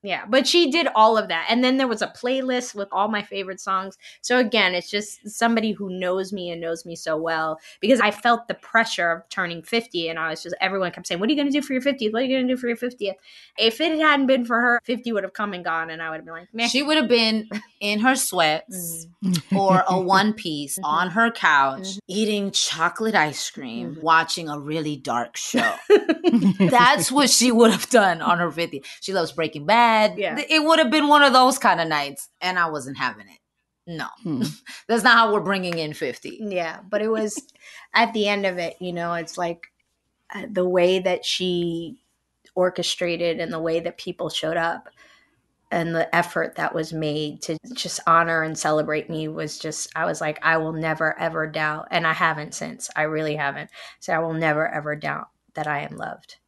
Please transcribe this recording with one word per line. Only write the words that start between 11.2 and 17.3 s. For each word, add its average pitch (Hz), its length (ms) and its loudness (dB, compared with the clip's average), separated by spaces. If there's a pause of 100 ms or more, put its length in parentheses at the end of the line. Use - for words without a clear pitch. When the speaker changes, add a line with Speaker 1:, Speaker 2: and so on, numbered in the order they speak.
Speaker 1:
are 302 60 2
you 277 40 0
gonna 285 140 0
do 285 100 0
for 277 120 -6
your 254 80 -2
fiftieth? 254 320 -2
What 226 80 0
are 269 60 0
you 262 100 0
gonna 254 100 0
do 254 80 0
for 247 140 -6
your 240 80 -4
fiftieth?" 220 400 -6 (400)
If 220 240 0
it 320 180 0
hadn't 285 280 4
been 254 180 2
for 233 160 0
her, 240 240 2
fifty 247 260 -4
would 202 120 -2
have 190 100 -8
come 208 200 -4
and 180 120 -10
gone, 165 240 -4
and 160 120 -10
I 160 80 -8
would 160 60 -8
have 160 100 -12
been 165 80 -16
like, 170 200 -18
"Meh." 233 160 -2
Speaker 2:
She 262 120 2
would 294 140 2
have 269 140 2
been 220 400 2 (320)